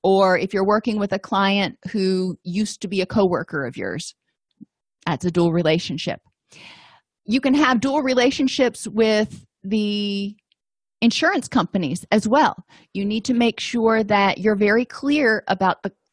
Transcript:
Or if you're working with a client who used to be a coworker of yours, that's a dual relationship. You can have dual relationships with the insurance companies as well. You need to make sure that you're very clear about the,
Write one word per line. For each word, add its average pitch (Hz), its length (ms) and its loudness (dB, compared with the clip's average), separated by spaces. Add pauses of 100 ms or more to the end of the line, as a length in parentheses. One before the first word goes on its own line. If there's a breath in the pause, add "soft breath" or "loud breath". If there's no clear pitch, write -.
Or 190 340 4
if 190 160 -4
you're 190 120 0
working 214 340 0
with 202 140 -2
a 196 60 -4
client 196 580 0 (140)
who 190 520 0
used 196 380 -4
to 208 60 -8
be 190 140 -2
a 180 40 0
coworker 170 600 0
of 120 120 -10
yours, 95 360 -8 (920)
that's 165 200 -4
a 175 60 0
dual 170 200 2
relationship. 160 680 -2 (1040 loud breath)
You 247 160 0
can 262 120 2
have 262 260 4
dual 277 220 0
relationships 254 880 0
with 214 580 0 (180)
the 208 720 -2 (640)
insurance 311 460 0
companies 180 640 -2
as 214 160 2
well. 269 280 2 (380 soft breath)
You 196 100 -4
need 214 220 -4
to 254 80 0
make 233 260 0
sure 220 440 0
that 196 340 2
you're 208 200 2
very 214 280 2
clear 277 600 0
about 185 340 0
the, 190 100 -8 (220)